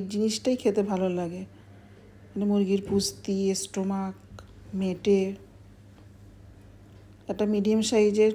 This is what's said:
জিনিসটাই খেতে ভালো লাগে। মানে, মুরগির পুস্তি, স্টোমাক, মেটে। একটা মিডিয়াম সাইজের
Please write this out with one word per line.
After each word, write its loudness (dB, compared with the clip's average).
জিনিসটাই -2
খেতে 0
ভালো 0
লাগে। -6
মানে, -4
মুরগির 2
পুস্তি, -2
স্টোমাক, -4
মেটে। 2
একটা -2
মিডিয়াম 2
সাইজের 4